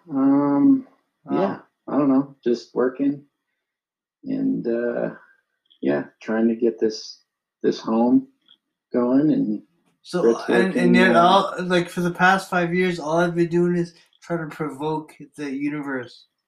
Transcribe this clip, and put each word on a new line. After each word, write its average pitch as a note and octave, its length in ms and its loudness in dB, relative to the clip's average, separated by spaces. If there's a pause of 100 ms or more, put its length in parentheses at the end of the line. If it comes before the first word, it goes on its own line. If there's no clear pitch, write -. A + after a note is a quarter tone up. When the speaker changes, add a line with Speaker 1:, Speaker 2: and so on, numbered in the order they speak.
Speaker 1:
Um, C#3+ 800 2 (380)
Speaker 2:
Wow. C#3+ 140 -4
Speaker 1:
yeah, F#3+ 200 -2 (280)
I - 100 -2
don't C#3+ 120 2
know, C3+ 340 0
just - 320 -4
working C#3 480 -2 (1000)
and, G#2+ 420 -4
uh, A#2+ 480 -4 (680)
yeah, C#3 240 -2 (160)
trying A2+ 280 0
to A2+ 60 0
get A#2 240 0
this, - 420 -6 (400)
this - 180 0
home A#2+ 480 0 (640)
going C3 400 2
and G#2+ 320 -2 (380)
Speaker 2:
So, F3+ 220 -4
Speaker 1:
Brett's A2+ 260 2
Speaker 2:
and, - 60 2
and F#3 200 2
Speaker 1:
working, F3+ 200 4
Speaker 2:
yet F3+ 200 4
Speaker 1:
uh, E3+ 60 6
Speaker 2:
all, F#3+ 420 4
like, F3 240 0
for - 140 -8
the F3 100 -2
past F#3 380 2
five F3 260 -2
years, F3+ 240 0
all D#3+ 200 -2
I've E3+ 160 0
been E3+ 120 2
doing F3 300 0
is E3+ 160 -4 (280)
trying E3 280 -8
to C#3+ 40 -16
provoke D3+ 600 -8 (220)
the D3 120 -10
universe. C#3 760 -8 (220)